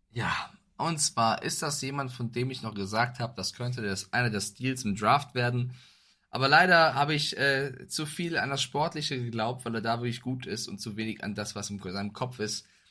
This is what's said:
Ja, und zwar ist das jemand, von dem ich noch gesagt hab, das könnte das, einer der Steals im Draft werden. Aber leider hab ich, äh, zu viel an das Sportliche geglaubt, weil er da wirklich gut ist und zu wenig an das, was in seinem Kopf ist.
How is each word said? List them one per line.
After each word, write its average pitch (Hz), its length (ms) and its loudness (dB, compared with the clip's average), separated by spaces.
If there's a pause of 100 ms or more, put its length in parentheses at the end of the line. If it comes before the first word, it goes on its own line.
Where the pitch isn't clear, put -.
(100)
Ja, - 220 -2 (440)
und 160 220 -2
zwar 117 440 2
ist - 200 -4
das 151 180 -2
jemand, 135 320 -4
von 117 200 -4
dem 127 180 0
ich 127 120 -8
noch 107 120 -6
gesagt 110 460 0
hab, 113 160 -4
das - 180 -6
könnte 123 280 -4
das, 98 300 -4
einer 120 180 4
der 104 100 0
Steals 127 440 -4
im 104 100 0
Draft 110 400 2
werden. 123 400 0 (540)
Aber 131 200 2
leider 165 480 8
hab 143 120 4
ich, 147 300 0
äh, 139 480 2
zu - 180 -4
viel 165 320 -4
an 120 140 0
das 139 100 -2
Sportliche 151 560 -2
geglaubt, 120 480 -2
weil 113 120 -2
er 113 40 -2
da 113 200 0
wirklich 120 200 -4
gut 127 240 -4
ist 107 240 -6
und 98 120 -8
zu 107 180 -8
wenig 110 260 -4
an 101 100 -4
das, 104 200 -6
was 101 160 -6
in 101 80 -6
seinem 101 340 -6
Kopf 127 280 -6
ist. - 260 -4 (240)